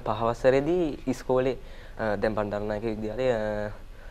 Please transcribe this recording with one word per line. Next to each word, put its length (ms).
පහ 220
වසරේදී 840
ඉස්කෝලේ, 500
අ, 180
දැන් 180
බණ්ඩාරනායක 480
විද්‍යාලයේ, 500
අ, 380